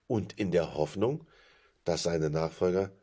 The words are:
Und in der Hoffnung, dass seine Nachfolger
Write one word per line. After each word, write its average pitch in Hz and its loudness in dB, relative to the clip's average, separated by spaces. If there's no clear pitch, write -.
Und 107 -2
in 95 -2
der 82 2
Hoffnung, 101 -2
dass 82 0
seine 80 0
Nachfolger 90 0